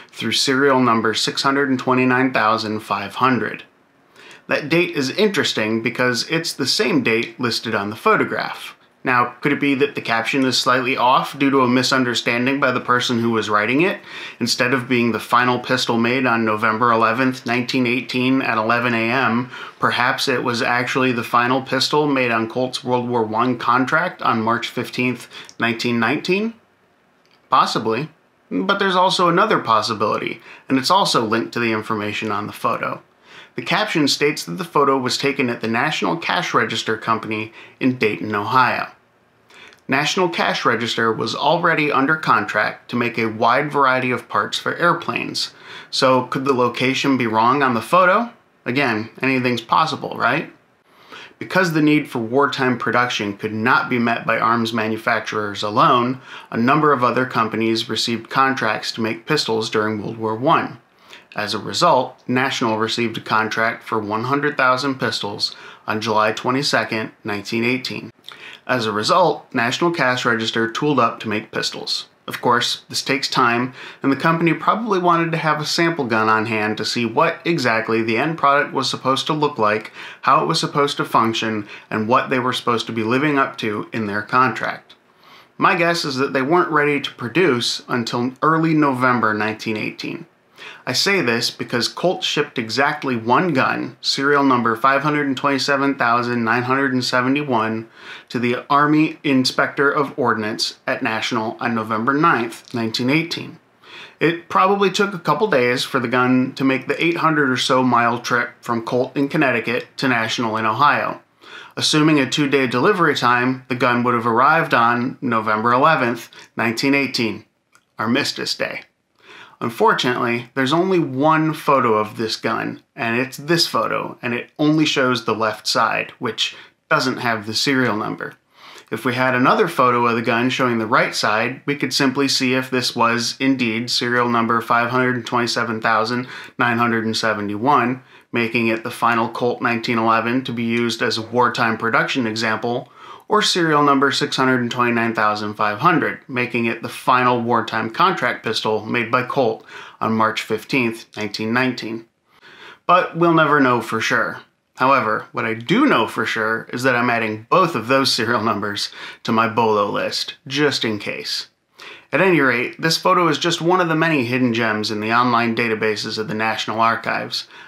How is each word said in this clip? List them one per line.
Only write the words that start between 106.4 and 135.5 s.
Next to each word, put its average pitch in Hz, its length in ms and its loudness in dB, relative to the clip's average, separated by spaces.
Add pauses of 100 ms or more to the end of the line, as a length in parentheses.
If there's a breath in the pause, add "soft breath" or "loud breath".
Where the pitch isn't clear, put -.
to 139 100 -4
make 135 240 0
the 147 140 -2
eight 170 160 0
hundred 151 320 2
or 123 80 0
so 131 240 2
mile 120 360 2
trip 123 320 -2 (100)
from 113 240 -4
Colt 131 320 -2
in 139 120 0
Connecticut 120 580 0 (120)
to 139 100 0
National 113 480 -2
in 110 100 -2
Ohio. 113 560 2 (540 loud breath)
Assuming 151 420 4
a 131 100 2
two-day 139 380 2
delivery 151 480 2
time, 123 540 2
the 123 80 -2
gun 123 260 2
would 120 120 2
have 117 120 0
arrived 143 480 4
on 120 480 2
November 110 500 0
eleventh, 131 560 2 (280 loud breath)
nineteen 117 380 0
eighteen, 123 500 -2 (540)
Armistice 131 560 -2
Day. - 280 -6 (800 loud breath)
Unfortunately, 120 920 0
there's 131 180 0
only 180 260 2
one 156 540 2
photo 131 400 2
of 107 240 0
this 110 200 -4
gun, 113 460 -6 (140)
and 120 240 -2
it's 127 160 -6
this 160 300 0
photo, - 560 -2
and 120 100 -4
it 120 260 -6
only 151 280 4
shows 127 400 0
the 113 80 0
left 107 320 -2
side, 110 520 0
which - 380 -4 (320 loud breath)
doesn't 131 300 2
have 113 260 -2
the 110 80 -6
serial 127 420 0
number. 107 380 -6 (580 loud breath)
If - 140 -6
we 123 120 0
had 127 180 2
another 170 340 4
photo 123 380 2
of 117 100 2
the 120 60 0
gun 120 260 0
showing 123 300 0
the 110 80 -2
right 147 280 2
side, 120 520 -2
we 143 100 -2
could 143 160 -4
simply 139 340 2
see 131 280 0
if 131 160 -2
this 127 260 -2
was 117 420 0
indeed 123 520 0
serial 120 400 0
number 117 320 2
five 117 260 2
hundred 127 380 0
twenty-seven 117 560 -2